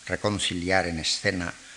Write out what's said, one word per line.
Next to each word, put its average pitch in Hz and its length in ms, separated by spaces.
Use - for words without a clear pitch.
reconciliar 90 800
en 82 120
escena, 90 540